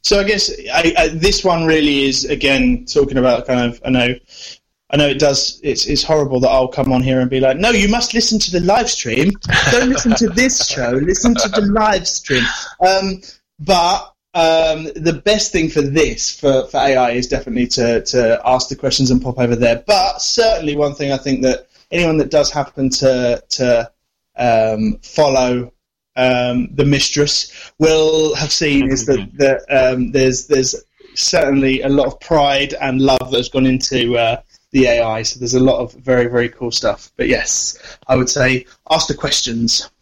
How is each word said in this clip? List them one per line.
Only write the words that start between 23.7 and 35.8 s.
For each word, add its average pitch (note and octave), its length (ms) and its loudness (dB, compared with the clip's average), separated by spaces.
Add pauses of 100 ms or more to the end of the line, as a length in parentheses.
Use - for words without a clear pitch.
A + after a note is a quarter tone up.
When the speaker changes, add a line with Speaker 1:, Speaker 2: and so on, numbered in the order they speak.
Speaker 1:
um, A2 680 2
follow, B2+ 680 0 (440)
um, B2 580 0
the C#3 100 0
mistress - 960 -2
will D#3 560 2
have D3+ 180 -4
seen C#3 400 0
is A#2+ 140 -2
that, C3+ 140 2
Speaker 2:
Mm-hmm. - 180 -12
Speaker 1:
that, C3+ 320 2
um, B2+ 420 0
there's, C3 360 0
there's C3 360 0 (300)
certainly C#3 680 0
a C#3 60 -2
lot C#3 180 2
of - 120 -8
pride C#3+ 640 0
and C3 200 -2
love C3 300 2
that's B2 180 -2
gone C3 180 0
into, B2 500 0
uh, A#2 240 0 (300)
the C3 160 4
A A#2 160 2
I. A2 180 -2
So A2+ 160 -8
there's B2 160 -6
a B2+ 60 2
lot C3 200 4
of A#2+ 140 -8